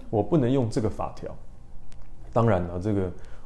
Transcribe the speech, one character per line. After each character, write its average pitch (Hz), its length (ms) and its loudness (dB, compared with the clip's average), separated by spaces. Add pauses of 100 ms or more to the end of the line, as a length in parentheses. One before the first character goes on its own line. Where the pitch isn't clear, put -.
我 107 140 2
不 165 140 4
能 123 140 4
用 135 180 4
这 - 120 0
个 104 80 2
法 - 260 -4
条？ - 180 -8 (1000)
当 117 180 6
然 92 140 6
了， 87 160 -4
这 104 140 0
个 95 180 0 (340)